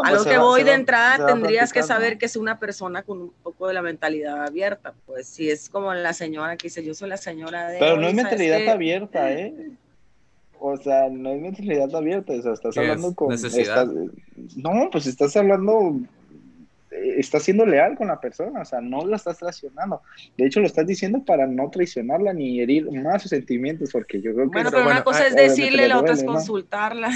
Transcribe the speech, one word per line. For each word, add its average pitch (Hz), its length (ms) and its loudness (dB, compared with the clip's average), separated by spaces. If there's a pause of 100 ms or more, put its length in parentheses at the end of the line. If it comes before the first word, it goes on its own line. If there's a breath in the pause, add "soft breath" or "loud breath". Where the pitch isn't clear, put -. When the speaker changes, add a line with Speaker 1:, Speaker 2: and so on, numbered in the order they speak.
Speaker 1:
a 330 40 4
Speaker 2:
pues 185 40 4
Speaker 1:
lo 202 120 4
Speaker 2:
se 220 40 0
Speaker 1:
que 262 80 6
Speaker 2:
va, 240 80 6
Speaker 1:
voy 247 160 8
Speaker 2:
se - 40 2
Speaker 1:
de 269 60 6
Speaker 2:
va, 277 60 6
Speaker 1:
entrada 254 400 4
Speaker 2:
se - 60 0
va 240 100 2
Speaker 1:
tendrías 233 400 2
que 247 80 2
Speaker 2:
platicando. 233 140 0
Speaker 1:
saber 226 240 0
que 233 80 -4
es 233 100 -8
una 220 220 -4
persona 196 440 -8
con 190 200 -12
un 175 80 -14 (120)
poco 175 240 -10
de 185 80 -2
la 185 80 -4
mentalidad 156 640 -4
abierta, 170 500 -6 (120)
pues, 131 200 -14
si 156 240 -6
es 151 200 -6
como 196 240 -4
la 175 180 -4
señora 160 440 -8
que 170 120 -12
dice, 170 160 -12
"Yo 156 100 -10
soy 196 140 -12
la 190 80 -8
señora 170 540 -10
de 180 100 -10
Speaker 2:
Pero 160 160 4
no 160 100 0
Speaker 1:
hoy", 175 40 0
Speaker 2:
es 196 40 0
Speaker 1:
¿sabes - 20 0
Speaker 2:
mentalidad 196 420 0
Speaker 1:
qué? 226 160 0
Speaker 2:
abierta, 175 580 -2
¿eh? 277 400 -10 (880)
O 139 160 -4
sea, 135 340 2
no 131 220 -8
es 139 80 -4
mentalidad 170 560 -2
abierta, 165 380 -2
o 120 80 -4
sea, 120 100 -2
estás 110 220 -4
Speaker 3:
¿Qué - 40 -2
Speaker 2:
hablando 139 300 0
Speaker 3:
es? 180 80 -4
Speaker 2:
con, 135 240 0
Speaker 3:
¿Necesidad? 120 220 0
Speaker 2:
estás... 117 260 2 (680)
No, 185 360 0
pues 143 140 -2
estás 143 300 0
hablando, 196 600 4 (960)
eh, - 260 -4
estás 143 240 0
siendo 208 240 4
leal 180 300 4
con 220 100 -4
la 170 140 -4
persona, 185 400 -8
o 156 40 -10
sea, 127 160 -6
no 127 240 -6
la 208 120 -2
estás 175 220 -8
traicionando. 170 640 -8 (340 loud breath)
De 127 100 2
hecho, 143 140 2
lo 202 60 4
estás 160 200 0
diciendo 196 380 -2
para 143 240 2
no 131 220 -2
traicionarla 175 640 -2
ni 131 280 -4
herir 147 320 2
más 151 300 -2
sus 196 80 -12
sentimientos, 139 600 -4
porque 107 300 -4
yo 110 140 -4
creo 131 160 0
que - 20 -10
Speaker 1:
Bueno, 226 160 0
Speaker 2:
eso 240 80 0
Speaker 1:
pero 254 60 4
una 147 120 4
Speaker 3:
Bueno, - 100 2
Speaker 1:
cosa 277 220 4
Speaker 3:
ay, - 0 -
Speaker 1:
es 262 80 2
Speaker 2:
obviamente 269 320 6
Speaker 1:
decirle, 269 160 4
Speaker 2:
le 254 60 6
Speaker 1:
la - 100 4
otra 160 160 4
es 143 60 0
Speaker 2:
duele, 131 80 -2
¿no? - 40 -2
Speaker 1:
consultarla 214 840 -4